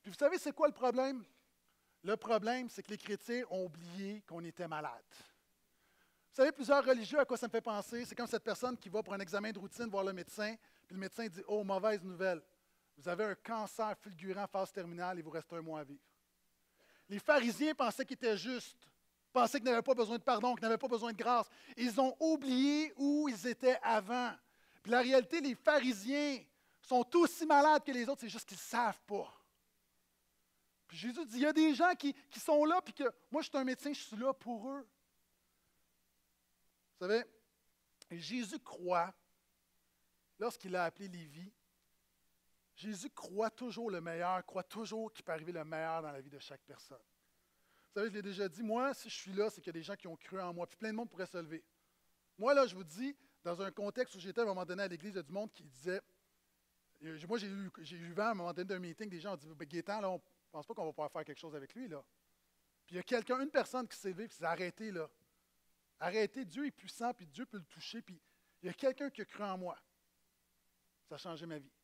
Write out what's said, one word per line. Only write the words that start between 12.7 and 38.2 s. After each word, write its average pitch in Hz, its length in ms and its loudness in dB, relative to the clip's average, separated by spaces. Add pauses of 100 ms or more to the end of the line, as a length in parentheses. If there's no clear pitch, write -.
Vous 143 100 -12
avez 175 180 -2
un 202 100 -2
cancer 214 640 -4
fulgurant, 190 480 -6
phase 190 260 -2
terminale, 180 460 -6
il 165 40 -8
vous 156 80 -10
reste 156 220 -8
un 170 80 -6
mois 160 200 -6
à 147 40 -8
vivre. » 139 180 -18 (1080)
Les 202 80 -4
pharisiens 269 560 4
pensaient 262 320 0
qu'ils 269 80 -8
étaient 226 240 2
justes, 233 500 -8 (420)
pensaient 247 300 4
qu'ils 226 80 0
n'avaient 233 140 4
pas 262 120 6
besoin 233 220 0
de 196 60 -4
pardon, 247 320 4
qu'ils - 80 -8
n'avaient 220 160 4
pas 269 100 -2
besoin 233 240 0
de 196 60 -10
grâce. 233 300 4 (280)
Ils 240 240 2
ont 262 180 4
oublié 294 800 4
où 294 320 4
ils 214 180 -2
étaient 254 360 4
avant. 226 520 2 (480)
Puis 202 80 -2
la 240 100 8
réalité, 262 400 6
les 269 140 2
pharisiens 254 880 2 (400)
sont - 340 4
aussi 339 300 6
malades 302 380 10
que 285 80 -4
les 240 160 0
autres, 277 140 -2
c'est 233 60 -8
juste 214 180 -10
qu'ils 190 100 -14
ne - 60 -12
savent 226 440 0
pas. 196 260 -4 (1600)
Puis 170 100 -16
Jésus 233 260 -4
dit, 226 120 -8
il 247 60 4
y 294 40 6
a 302 60 6
des 311 220 8
gens 339 200 6
qui, 277 180 -2 (160)
qui - 120 -12
sont 294 240 6
là, 330 180 4
puis 220 100 -14
que - 120 -4 (260)
moi, 285 100 0
je - 80 -4
suis - 80 -2
un 294 80 2
médecin, 262 280 -2
je - 80 -6
suis - 160 -12
là 262 180 0
pour 233 340 -8
eux. 269 180 -8 (2000)
Vous 180 80 -6
savez, 226 180 4 (840)
Jésus 196 480 -6